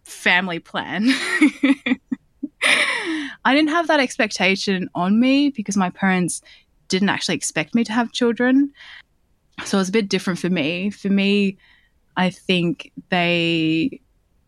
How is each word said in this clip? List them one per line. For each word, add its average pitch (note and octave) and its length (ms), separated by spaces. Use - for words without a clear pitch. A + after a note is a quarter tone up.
family F3+ 560
plan." E3+ 500
<laughs> - 20
I B3+ 100
didn't D4+ 160
have E4 180
that D#4 120
expectation G3 960
on F#3+ 240
me C4+ 300
because G3+ 280
my F#3 120
parents F#3 520
didn't F#3+ 220
actually - 260
expect - 400
me A#3 80
to A3 80
have A#3 200
children. B3+ 600
So - 140
it F#3+ 40
was F#3 80
a F#3+ 40
bit G#3+ 160
different F#3 300
for F3 100
me. F3 400
For G3+ 200
me, G3 480
I F3+ 120
think F3 640
they, E3+ 920